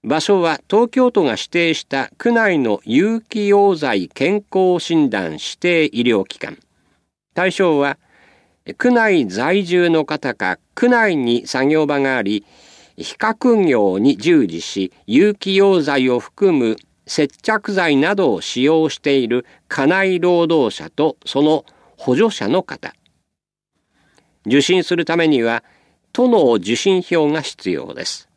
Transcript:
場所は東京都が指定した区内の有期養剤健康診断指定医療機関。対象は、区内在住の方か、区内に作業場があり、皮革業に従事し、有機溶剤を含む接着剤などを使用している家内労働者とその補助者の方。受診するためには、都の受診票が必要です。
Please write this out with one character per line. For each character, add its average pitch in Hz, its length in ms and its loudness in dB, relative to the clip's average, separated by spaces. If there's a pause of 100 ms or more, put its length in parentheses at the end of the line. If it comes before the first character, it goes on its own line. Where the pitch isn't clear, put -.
場 147 160 -2
所 190 220 0
は 165 180 -2 (100)
東 226 200 2
京 254 220 2
都 196 120 0
が 131 80 2
指 - 120 -6
定 170 320 -2
し - 100 -12
た 135 320 -6
区 240 140 0
内 220 260 2
の 113 260 0
有 196 380 0
期 208 260 -4
養 202 280 4
剤 120 340 -4
健 202 420 -2
康 185 320 0
診 156 280 2
断 92 220 -4
指 - 260 -12
定 170 260 2
医 120 160 -4
療 113 240 2
機 - 140 -16
関。 - 180 -12 (800)
対 180 160 0
象 165 280 0
は、 143 180 -2 (800)
区 247 140 2
内 208 360 2
在 143 360 -2
住 175 260 0
の 160 140 2
方 143 300 -6
か、 92 240 -4 (160)
区 240 160 0
内 226 260 2
に 120 300 -2
作 131 220 -2
業 156 180 2
場 143 140 -2
が 135 180 0
あ 117 40 -2
り、 101 220 -4 (540)
皮 - 180 -14
革 226 400 0
業 113 440 2
に 127 180 2
従 151 300 2
事 82 140 -8
し、 95 300 -6 (140)
有 185 300 2
機 196 160 -6
溶 190 300 2
剤 135 280 0
を 123 100 0
含 - 320 -2
む 117 240 0 (320)
接 147 200 -2
着 214 440 -4
剤 170 260 0
な 170 180 0
ど 165 180 0
を 82 80 -4
使 - 220 -4
用 156 260 2
し - 80 -10
て 139 200 0
い 123 100 0
る 120 180 -2 (220)
家 139 200 -2
内 190 320 0
労 170 280 2
働 147 280 0
者 - 140 -14
と 147 360 -2
そ - 160 -2
の 151 240 2 (320)
補 127 180 -2
助 208 160 2
者 - 160 -8
の 170 160 -2
方。 - 300 -14 (1500)
受 127 160 2
診 180 220 2
す 180 120 -4
る 165 100 -4
た 165 100 -2
め 170 120 2
に 135 160 2
は、 117 200 -2 (500)
都 254 140 2
の 170 260 4
受 104 220 -2
診 185 260 0
票 160 260 0
が 156 140 -2
必 - 300 -8
要 - 220 -8
で - 120 -12
す。 - 320 -12